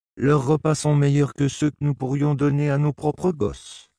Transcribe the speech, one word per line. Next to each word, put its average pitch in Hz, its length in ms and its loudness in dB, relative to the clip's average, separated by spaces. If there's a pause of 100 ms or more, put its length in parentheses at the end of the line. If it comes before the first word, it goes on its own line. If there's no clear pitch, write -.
(180)
Leurs 139 280 2
repas 151 300 0
sont 151 200 0
meilleurs 143 380 2
que 143 140 0
ceux 147 240 -2
que - 100 -18
nous 143 140 0
pourrions 143 400 -2
donner 143 340 0
à 139 80 0
nos 147 140 2
propres 151 400 -2
gosses. » - 680 -8